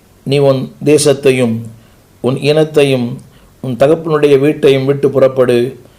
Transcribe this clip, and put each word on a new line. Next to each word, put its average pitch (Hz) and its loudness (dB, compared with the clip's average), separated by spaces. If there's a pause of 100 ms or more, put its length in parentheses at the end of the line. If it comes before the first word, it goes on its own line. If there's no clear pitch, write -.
(240)
நீ 135 -2
உன் 139 0 (100)
தேசத்தையும் 131 2 (580)
உன் 127 -4
இனத்தையும் 143 0 (400)
உன் 131 -6
தகப்பனுடைய 147 2
வீட்டையும் 139 0
விட்டு 139 0
புறப்படு, 127 0 (200)